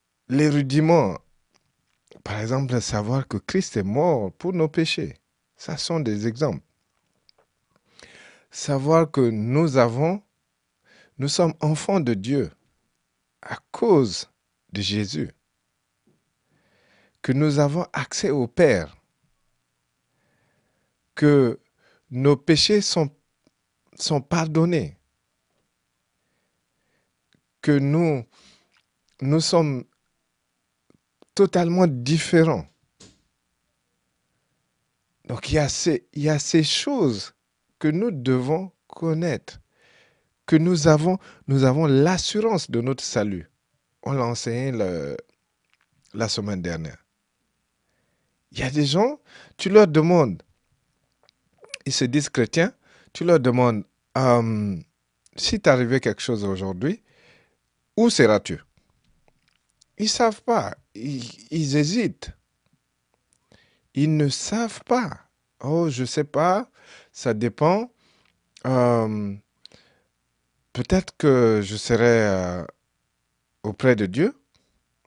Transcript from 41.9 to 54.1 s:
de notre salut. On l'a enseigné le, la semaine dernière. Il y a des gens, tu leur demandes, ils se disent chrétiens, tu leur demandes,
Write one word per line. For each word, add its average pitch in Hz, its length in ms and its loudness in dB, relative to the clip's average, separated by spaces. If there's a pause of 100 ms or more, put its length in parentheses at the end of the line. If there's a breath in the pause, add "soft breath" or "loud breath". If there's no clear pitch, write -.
de 117 100 -2
notre 127 220 -4
salut. 101 480 -6 (540)
On 135 80 -6
l'a 131 120 -2
enseigné 120 460 -4
le, 87 460 -4 (1000)
la 107 140 -4
semaine 104 340 -6
dernière. 80 420 -10 (1500)
Il - 80 -10
y - 20 -6
a 131 80 -4
des 147 140 0
gens, 202 340 0 (380 soft breath)
tu - 120 -4
leur 208 200 8
demandes, 156 560 2 (1400)
ils 135 80 -6
se - 120 -2
disent 139 240 -2
chrétiens, 165 440 0 (400 soft breath)
tu - 120 -6
leur 170 160 4
demandes, 120 420 2 (340)